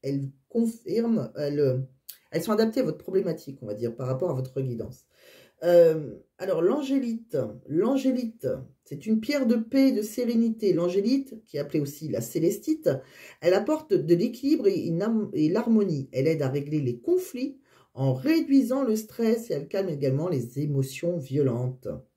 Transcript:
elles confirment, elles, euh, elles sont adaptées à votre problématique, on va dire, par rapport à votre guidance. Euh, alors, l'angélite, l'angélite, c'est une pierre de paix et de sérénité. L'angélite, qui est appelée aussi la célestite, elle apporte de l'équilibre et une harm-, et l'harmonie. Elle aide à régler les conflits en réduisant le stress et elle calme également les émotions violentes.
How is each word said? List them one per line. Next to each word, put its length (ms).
elles 260
confirment, 880
elles, 240
euh, 180
elles 120
sont 100
adaptées 280
à 40
votre 140
problématique, 640
on 40
va 80
dire, 200
par 120
rapport 240
à 40
votre 260
guidance. 460
Euh, 520
alors, 240
l'angélite, 800
l'angélite, 800
c'est 220
une 140
pierre 260
de 100
paix 320
et 40
de 100
sérénité. 720
L'angélite, 680
qui 120
est 40
appelée 200
aussi 280
la 120
célestite, 720
elle 140
apporte 400
de 200
l'équilibre 540
et 100
une 220
harm-, 320
et 160
l'harmonie. 640
Elle 160
aide 140
à 80
régler 300
les 180
conflits 580
en 180
réduisant 720
le 120
stress 540
et 40
elle 120
calme 220
également 400
les 320
émotions 560
violentes. 720